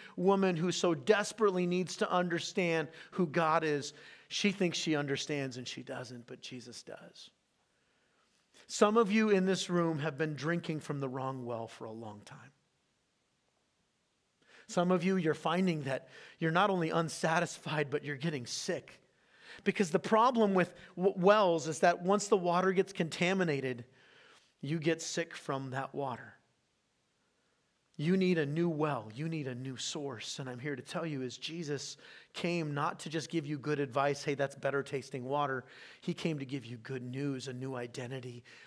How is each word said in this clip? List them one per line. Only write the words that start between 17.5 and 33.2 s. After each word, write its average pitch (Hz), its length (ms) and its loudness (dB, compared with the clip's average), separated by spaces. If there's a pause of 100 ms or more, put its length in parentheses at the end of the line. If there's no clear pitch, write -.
but 131 140 -4
you're 143 100 -6
getting 135 320 -4
sick. - 540 -6 (640)
Because 190 260 2
the 180 80 4
problem 220 560 6
with 175 180 4 (220)
w-, 185 220 4
wells 180 500 6
is 156 140 -4
that 180 220 6
once 196 260 2
the 220 80 6
water 180 340 4
gets 185 220 2
contaminated, 156 920 0 (760)
you 151 180 -2
get 165 240 0
sick - 320 -6
from 135 360 -4
that 135 220 -6
water. 123 420 -6 (1600)
You 165 200 2
need 180 220 4
a 147 80 2
new 165 240 0
well. 143 440 -2
You 151 140 -6
need 160 180 -6
a 131 80 -6
new 131 220 -8
source. 135 640 -8
And 135 100 -10
I'm 123 100 -8
here 143 160 -4
to 127 60 -8
tell 165 240 -6
you 147 160 -4
is 123 160 -6
Jesus 151 600 -8 (340)
came 170 400 -2
not 151 280 -2
to 160 100 -10
just 156 180 -4